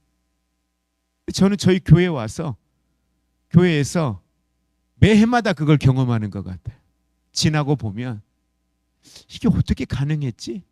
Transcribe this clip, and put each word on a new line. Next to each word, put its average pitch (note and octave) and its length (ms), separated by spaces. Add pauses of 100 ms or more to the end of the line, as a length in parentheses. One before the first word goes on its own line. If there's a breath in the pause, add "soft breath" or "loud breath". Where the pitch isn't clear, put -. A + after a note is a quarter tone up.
(1300)
저는 G3 240
저희 F#3 200
교회 F3 280
와서, C#3 500 (920)
교회에서 D#3 720 (720)
매해마다 A3 580
그걸 D3+ 240
경험하는 B2 540
것 G2 120
같아요. F#2 360 (540)
지나고 D3+ 440
보면 A2 460 (1040 soft breath)
이게 - 200
어떻게 - 360
가능했지? D3 880